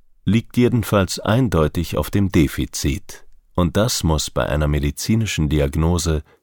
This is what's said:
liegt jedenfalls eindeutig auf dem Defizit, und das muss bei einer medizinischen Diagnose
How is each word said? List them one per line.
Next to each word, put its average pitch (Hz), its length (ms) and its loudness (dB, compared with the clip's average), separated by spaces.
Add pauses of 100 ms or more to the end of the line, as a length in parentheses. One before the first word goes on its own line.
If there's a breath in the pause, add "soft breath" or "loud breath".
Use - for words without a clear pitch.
(260)
liegt 107 320 0
jedenfalls 110 640 2
eindeutig 87 760 0
auf - 140 -2
dem 101 220 0
Defizit, - 920 -2 (300)
und 87 220 0
das 110 260 0
muss 78 260 0
bei 62 160 -4
einer 76 220 0
medizinischen 76 800 0
Diagnose 78 760 0 (200 soft breath)